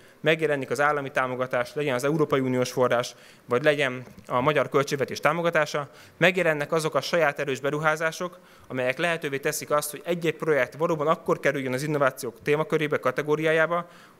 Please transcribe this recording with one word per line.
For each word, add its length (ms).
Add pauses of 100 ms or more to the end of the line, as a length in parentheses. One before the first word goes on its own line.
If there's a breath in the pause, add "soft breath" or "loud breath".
(200 loud breath)
megjelenik 500
az 100
állami 300
támogatás, 640
legyen 200
az 100
Európai 360
Uniós 320
forrás, 420 (340 loud breath)
vagy 160
legyen 400 (220)
a 140
magyar 280
költségvetés 520
támogatása, 680 (280 loud breath)
megjelennek 560
azok 220
a 60
saját 380
erős 220
beruházások, 800 (300 loud breath)
amelyek 300
lehetővé 400
teszik 320
azt, 200
hogy 140
egy-egy 320
projekt 380
valóban 320
akkor 340
kerüljön 320
az 100
innovációk 600
témakörébe, 560
kategóriájába, 920 (320 loud breath)